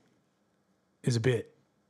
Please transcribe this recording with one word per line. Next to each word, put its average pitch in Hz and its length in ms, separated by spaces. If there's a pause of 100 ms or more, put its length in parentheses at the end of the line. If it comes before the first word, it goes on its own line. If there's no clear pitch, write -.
(1040)
is 127 120
a 120 40
bit 117 340 (360)